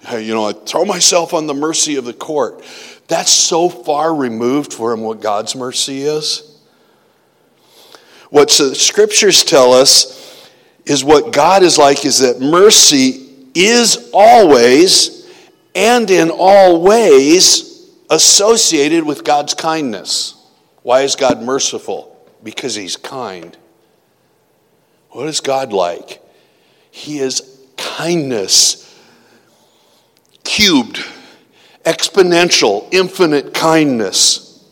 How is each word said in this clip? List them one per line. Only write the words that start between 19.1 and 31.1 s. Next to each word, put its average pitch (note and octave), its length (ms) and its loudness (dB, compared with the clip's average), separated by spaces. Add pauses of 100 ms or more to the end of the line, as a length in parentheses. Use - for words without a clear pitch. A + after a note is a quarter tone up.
God's D3 280 -2
kindness. C#3+ 800 -6 (480)
Why C3 200 2
is C#3 140 -2
God B2 260 -2
merciful? A#2 840 -8 (160)
Because A2+ 340 -12
he's F#2+ 200 -12
kind. F#2+ 640 -16 (1500)
What B2 160 -10
is D3+ 140 -8
God C3+ 300 -6
like? F2 500 -6 (680)
He D3 300 -14
is - 480 -8 (100)
kindness C3+ 1040 -4 (1600)
cubed, D#3+ 600 -2 (840)